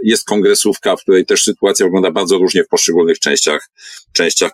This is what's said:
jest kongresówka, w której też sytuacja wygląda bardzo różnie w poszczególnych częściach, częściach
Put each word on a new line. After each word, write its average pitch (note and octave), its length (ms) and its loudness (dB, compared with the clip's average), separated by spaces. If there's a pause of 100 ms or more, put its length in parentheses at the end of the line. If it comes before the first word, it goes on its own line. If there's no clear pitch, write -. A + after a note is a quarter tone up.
jest A2 220 0
kongresówka, G2+ 720 0
w - 60 -8
której F#2 240 2
też - 180 0
sytuacja G2+ 420 0
wygląda F#2 260 0
bardzo F#2 260 0
różnie F2+ 260 2
w - 40 -12
poszczególnych E2 520 0
częściach, D2 500 -2 (440)
częściach E2+ 400 -2